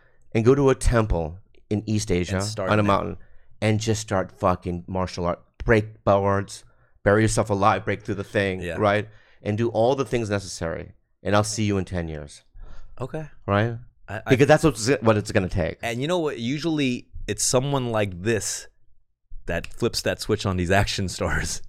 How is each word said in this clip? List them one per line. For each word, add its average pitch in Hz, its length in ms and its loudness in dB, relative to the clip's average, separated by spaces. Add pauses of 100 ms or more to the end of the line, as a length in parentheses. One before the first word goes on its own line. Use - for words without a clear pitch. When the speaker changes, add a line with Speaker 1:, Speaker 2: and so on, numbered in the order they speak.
(340)
Speaker 1:
and 110 120 2
go 131 80 8
to 139 160 4
a 131 60 6
temple 101 640 0 (320)
in 104 160 0
East 107 240 0
Asia 87 240 0
Speaker 2:
And 95 100 0
start 107 240 -4
Speaker 1:
on 107 100 4
a 104 40 4
Speaker 2:
there. 101 40 2
Speaker 1:
mountain 92 300 0 (420)
and 107 200 2
just 110 220 0
start 92 380 -4
fucking 90 480 -2
martial 92 380 -4
art, 85 160 -2 (240)
break 110 380 2
boards, 98 600 2 (400)
bury 107 200 6
yourself 107 260 2
alive, 98 360 2
break 101 180 -4
through 104 120 -6
the 98 80 -6
thing, 98 380 -2
Speaker 2:
Yeah. 85 160 -6
Speaker 1:
right? 104 300 2 (340)
And 104 160 -2
do 117 120 0
all 120 260 2
the 135 80 0
things 117 260 -2
necessary. 85 640 -6 (300)
And 98 100 -2
I'll 104 120 6
see 110 180 -4
you 101 140 0
in 92 80 -2
ten 85 240 -6
years. 73 340 -12 (560)
Speaker 2:
Okay. 151 280 -10 (200)
Speaker 1:
Right? 113 300 0 (300)
Speaker 2:
I, 98 100 -10
I - 120 -4
Speaker 1:
Because 135 180 6
that's 151 180 6
what's, 110 240 0 (120)
what 110 140 6
it's 101 160 -4
gonna 95 160 2
take. 87 340 -2
Speaker 2:
And 117 200 -4
you 143 80 -4
know 180 100 0
what? 143 200 -4
Usually 139 680 -2 (200)
it's - 160 -4
someone 127 480 0
like 101 300 -2
this 104 460 -2 (800)
that 85 280 -4
flips - 280 -2
that 95 200 -2
switch - 240 -2
on 95 120 0
these 87 140 0
action 98 360 0
stars. 78 600 -2